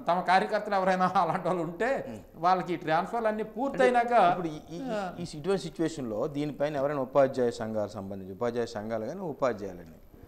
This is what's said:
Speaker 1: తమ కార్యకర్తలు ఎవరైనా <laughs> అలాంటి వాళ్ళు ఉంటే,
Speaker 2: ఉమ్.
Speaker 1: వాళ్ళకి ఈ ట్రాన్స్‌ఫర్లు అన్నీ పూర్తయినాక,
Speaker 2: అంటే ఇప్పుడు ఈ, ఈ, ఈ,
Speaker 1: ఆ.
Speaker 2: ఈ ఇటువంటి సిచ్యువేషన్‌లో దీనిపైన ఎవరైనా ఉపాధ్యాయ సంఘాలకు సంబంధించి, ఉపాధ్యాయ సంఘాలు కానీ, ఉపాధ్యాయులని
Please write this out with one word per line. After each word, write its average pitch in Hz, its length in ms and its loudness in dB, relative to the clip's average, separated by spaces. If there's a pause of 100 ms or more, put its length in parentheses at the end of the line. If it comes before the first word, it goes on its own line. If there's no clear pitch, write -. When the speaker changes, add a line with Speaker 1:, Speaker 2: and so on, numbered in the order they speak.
Speaker 1:
తమ 175 120 4
కార్యకర్తలు 202 540 2
ఎవరైనా 185 320 4
<laughs> 180 100 2
అలాంటి 180 320 2
వాళ్ళు 175 140 0
ఉంటే, 196 460 -2
Speaker 2:
ఉమ్. 110 100 -12 (160)
Speaker 1:
వాళ్ళకి 175 400 2
ఈ - 20 -4
ట్రాన్స్‌ఫర్లు 180 520 0
అన్నీ 214 140 -2
పూర్తయినాక, 247 720 2
Speaker 2:
అంటే 202 180 8
ఇప్పుడు 180 180 -2
ఈ, 151 280 -10
ఈ, - 20 -8
ఈ, 269 40 -8
Speaker 1:
ఆ. 208 380 -4
Speaker 2:
ఈ 165 180 -8
ఇటువంటి 175 240 -2
సిచ్యువేషన్‌లో 147 640 -4
దీనిపైన 147 500 -4
ఎవరైనా 143 240 0
ఉపాధ్యాయ 127 500 4
సంఘాలకు 110 420 -4
సంబంధించి, 98 400 -10
ఉపాధ్యాయ 117 340 -2
సంఘాలు 110 400 -6
కానీ, 165 140 -8
ఉపాధ్యాయులని 101 760 -4 (340)